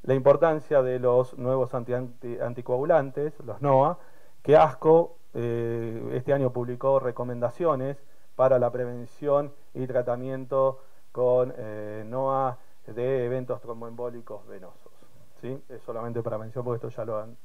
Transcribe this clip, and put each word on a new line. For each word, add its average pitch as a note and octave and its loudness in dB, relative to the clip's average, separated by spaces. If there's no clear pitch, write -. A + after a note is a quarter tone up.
la C3 2
importancia C#3+ 6
de B2+ 0
los B2 4
nuevos B2+ 0
anti-, A#2+ -4
anti-, B2 -6
anticoagulantes, C3+ 0
los A2+ -8
noa, C#3 6
que C#3+ 8
asco, D#3+ 6
eh, A#2 -4
este C3 0
año C3+ 2
publicó B2 0
recomendaciones B2+ -2
para C3 6
la A#2+ 4
prevención B2+ -2
y B2+ -4
tratamiento C3 0
con, B2+ 2
eh, G#2+ -8
noa C3+ -2
de B2 -2
eventos B2+ -4
tromboembólicos A#2 -10
venosos, F#2+ -16
¿sí? C3 -8
Es A#2+ -12
solamente A#2 -4
para A2 0
mención A2+ -6
porque A#2+ -2
esto A#2 -8
ya A#2 -4
lo A2 -2
han A2+ -8